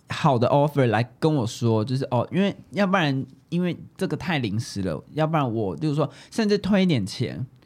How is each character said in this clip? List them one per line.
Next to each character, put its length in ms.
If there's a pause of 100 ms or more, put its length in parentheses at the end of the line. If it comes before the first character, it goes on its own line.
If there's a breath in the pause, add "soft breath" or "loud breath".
好 280
的 120
offer 360
来 180 (160)
跟 140
我 140
说， 360
就 140
是 140
，“哦， 200
因 80
为， 160 (160)
要 140
不 100
然， 300 (240)
因 140
为 120 (200)
这 120
个 80
太 220
临 220
时 240
了， 200 (100)
要 120
不 100
然 160
我， 260
例 100
如 80
说， 120 (220 loud breath)
甚 180
至 120
退 240
一 20
点 180
钱。” 400 (220)